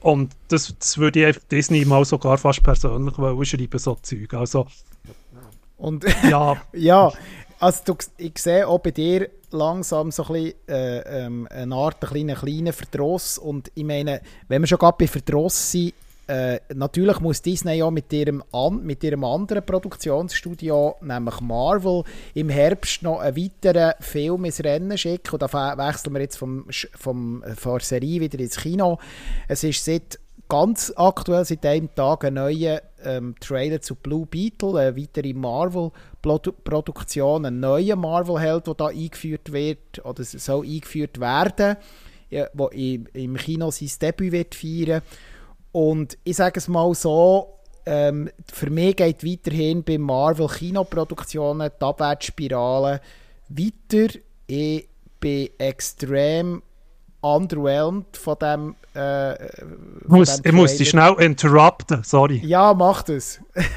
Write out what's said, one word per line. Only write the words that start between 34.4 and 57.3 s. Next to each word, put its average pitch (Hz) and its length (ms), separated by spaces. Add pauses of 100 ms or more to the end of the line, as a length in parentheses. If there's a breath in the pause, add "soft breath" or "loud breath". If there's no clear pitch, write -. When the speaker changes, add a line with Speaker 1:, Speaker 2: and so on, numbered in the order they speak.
Speaker 2:
eine 131 180
weitere 139 360
Marvel-Produ-, 156 1200 (100)
Produktion, 151 840
ein 123 140
neuer 156 380
Marvel-Held, 165 680
der 156 80
da 151 120
eingeführt 160 640
wird, 147 540
oder 131 160
s-, 120 100 (140)
soll 143 200
eingeführt 151 540
werden, 185 560 (540 soft breath)
ja, 143 240
wo 139 140
im, 127 460
im 131 220
Kino 160 360
sein 147 180 (120)
Debüt 170 300
wird 175 240
feiern. 160 460 (720 soft breath)
Und 156 520
ich 175 100
sage 180 240
es - 80
mal 170 280
so, 180 580 (320)
ähm, 147 440 (220)
für - 180
mich 175 280
geht 165 260
weiterhin 160 600
bei 160 120
Marvel-Kinoproduktionen 156 1800
die 135 60
Abwärtsspirale 139 1120 (480 soft breath)
weiter. 214 720 (280)
Ich 151 420 (320)
bin 139 360
extrem 147 1040 (600)
underwhelmed 151 960